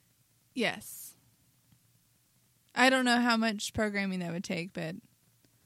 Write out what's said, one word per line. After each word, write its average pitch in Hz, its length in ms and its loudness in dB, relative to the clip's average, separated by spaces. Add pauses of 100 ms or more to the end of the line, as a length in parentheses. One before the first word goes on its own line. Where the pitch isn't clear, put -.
(520)
Yes. - 600 -6 (1600)
I 254 160 6
don't 262 140 4
know 240 160 4
how 240 160 4
much 220 360 -2
programming 202 480 -2
that 170 120 -4
would 175 120 -6
take, 180 280 -6
but 170 240 -6 (680)